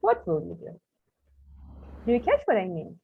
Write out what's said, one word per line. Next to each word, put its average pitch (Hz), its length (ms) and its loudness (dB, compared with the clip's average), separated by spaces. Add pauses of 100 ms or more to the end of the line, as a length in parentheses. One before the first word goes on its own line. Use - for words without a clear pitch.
What 233 260 2
will 160 140 0
you 170 140 -10
do? 170 240 -16 (1300)
Do 233 80 4
you 240 60 6
catch 480 260 2
what 277 120 4
I 190 80 2
mean? 170 380 -8